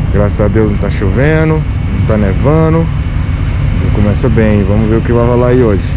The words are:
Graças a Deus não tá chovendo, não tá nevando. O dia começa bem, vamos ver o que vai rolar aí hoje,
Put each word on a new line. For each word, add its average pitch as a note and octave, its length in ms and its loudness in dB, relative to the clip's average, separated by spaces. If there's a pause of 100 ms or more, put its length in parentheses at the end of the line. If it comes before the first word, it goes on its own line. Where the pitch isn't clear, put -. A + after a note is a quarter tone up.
(140)
Graças G2+ 260 0
a G#2 80 0
Deus G#2 240 0
não G2+ 60 -2
tá G2+ 140 -2
chovendo, D3+ 640 0
não - 520 -2
tá A2 100 0
nevando. D#3 600 0
O - 1040 -2
dia - 140 0
começa G#2 340 0
bem, G#2+ 340 2
vamos G#2+ 260 0
ver A2+ 80 0
o - 40 0
que - 100 -2
vai A#2 140 2
rolar A#2+ 220 2
aí B2+ 160 2
hoje, G2+ 180 0 (160)